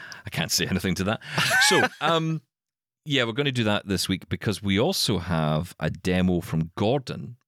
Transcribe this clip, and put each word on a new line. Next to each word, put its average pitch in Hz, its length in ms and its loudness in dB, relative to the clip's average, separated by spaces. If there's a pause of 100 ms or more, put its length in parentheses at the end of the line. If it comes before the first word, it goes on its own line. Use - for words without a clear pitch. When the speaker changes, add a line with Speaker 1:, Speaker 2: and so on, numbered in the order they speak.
(260)
Speaker 1:
I 101 40 -12
can't - 200 -2
say 85 160 0
anything 92 300 0
to 95 80 -2
that. 107 160 -2 (480)
So, - 140 4 (120)
Speaker 2:
<laughs> - 60 -14
Speaker 1:
um, 160 420 0 (640)
yeah, 135 200 2
we're 113 80 -2
gonna 139 200 0
do 123 120 0
that 104 220 0
this 95 220 0
week 95 200 -2
because 92 340 -4
we 98 160 2
also 127 400 2
have 80 600 0
a 76 100 0
demo 90 500 2
from 80 360 -2
Gordon. 120 600 -2 (120)